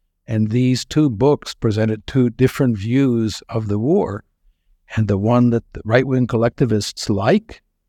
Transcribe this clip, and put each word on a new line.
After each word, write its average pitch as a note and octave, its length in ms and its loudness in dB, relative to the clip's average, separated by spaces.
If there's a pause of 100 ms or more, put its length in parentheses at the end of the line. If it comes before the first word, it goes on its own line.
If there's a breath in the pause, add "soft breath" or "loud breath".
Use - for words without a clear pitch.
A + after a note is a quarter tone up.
(260)
And A2 240 -2
these B2+ 360 0
two D3+ 240 0
books B2+ 440 0
presented A2 520 -2
two B2+ 240 0
different B2 480 0
views A#2 720 0
of A2 180 -4
the G#2 100 -2
war, B2 460 -2 (720)
and A2 100 2
the G2 120 0
one A#2+ 320 4
that A#2 240 -2
the - 100 -12
right-wing B2+ 420 0
collectivists A2+ 840 -2
like A2 520 0 (260)